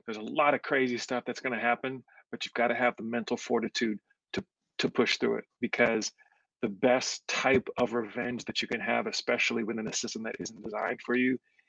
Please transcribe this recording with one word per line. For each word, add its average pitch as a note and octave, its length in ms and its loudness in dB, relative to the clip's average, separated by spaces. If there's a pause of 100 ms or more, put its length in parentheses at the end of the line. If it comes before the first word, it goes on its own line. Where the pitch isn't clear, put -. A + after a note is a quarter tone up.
There's A2 100 -6
a G#2+ 60 -8
lot D3 320 4
of B2+ 80 -2
crazy C3 340 2
stuff A#2+ 300 -2
that's B2 140 -4
gonna A#2+ 200 -2
happen, B2 420 0 (280)
but - 140 -8
you've - 100 -10
gotta A#2+ 200 4
have A#2+ 220 2
the A2 60 -10
mental A#2 340 -2
fortitude A2+ 600 -2 (340)
to, - 100 -4 (360)
to - 100 0
push - 300 2
through A2+ 180 2
it, A2+ 80 -6 (160)
because A2+ 520 2 (500)
the A#2 60 0
best B2 600 2
type C3 480 2
of A#2+ 160 2
revenge A#2 540 -4
that - 160 -4
you G#2 60 -6
can A#2+ 120 -2
have, A#2 260 0
especially - 560 0
within A2 240 -4
a G#2+ 60 -4
system A#2 300 -4
that A2+ 180 -6
isn't A2 220 -10
designed G#2+ 420 -4
for A#2+ 100 0
you, B2+ 240 2 (300)